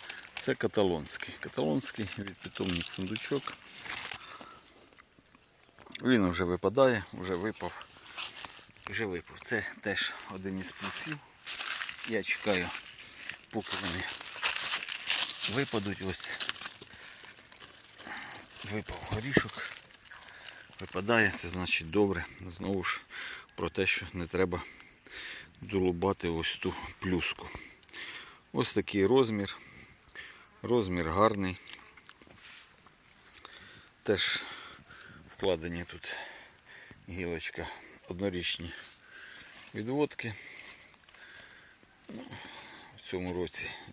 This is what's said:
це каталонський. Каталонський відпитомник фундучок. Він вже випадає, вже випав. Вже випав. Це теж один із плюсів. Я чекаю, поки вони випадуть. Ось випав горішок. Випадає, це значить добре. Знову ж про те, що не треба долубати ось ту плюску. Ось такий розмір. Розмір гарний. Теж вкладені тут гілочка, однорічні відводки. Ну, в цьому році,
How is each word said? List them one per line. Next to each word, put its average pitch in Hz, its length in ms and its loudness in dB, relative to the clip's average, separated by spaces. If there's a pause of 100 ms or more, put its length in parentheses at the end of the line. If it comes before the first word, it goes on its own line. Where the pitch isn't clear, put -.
(420)
це 135 140 4
каталонський. 92 840 2
Каталонський 131 760 2
відпитомник 92 680 0
фундучок. - 680 0 (2500)
Він 113 260 6
вже 87 140 2
випадає, 101 600 4 (100)
вже 92 220 -2
випав. 90 500 -6 (1040)
Вже 104 160 -2
випав. 87 380 -6
Це - 280 0 (100)
теж - 320 0 (180)
один 95 280 -4
із 185 120 0
плюсів. - 460 0 (920)
Я 107 140 2
чекаю, 90 460 2 (800)
поки - 220 4 (100)
вони 95 220 4 (1500)
випадуть. 104 560 4
Ось - 380 4 (2250)
випав - 380 -2
горішок. 110 600 2 (1120)
Випадає, 101 580 4
це 85 120 0
значить 85 400 0
добре. 95 360 4 (220)
Знову 92 360 -2
ж - 180 0 (540)
про 87 140 -2
те, 98 160 2
що - 280 2
не 87 140 -2
треба 90 340 2 (1000)
долубати 92 680 2
ось 82 260 4
ту 92 180 -2 (260)
плюску. - 500 0 (1040)
Ось 127 200 4
такий 98 320 4
розмір. 110 520 4 (1040)
Розмір 95 480 2
гарний. 98 480 4 (2500)
Теж - 400 4 (880)
вкладені 87 500 0
тут - 320 -8 (920)
гілочка, 85 580 -4 (400)
однорічні 87 640 0 (1000)
відводки. 120 600 0 (1800)
Ну, - 160 -12 (720)
в - 120 -16
цьому 90 240 -2
році, 87 360 -2 (240)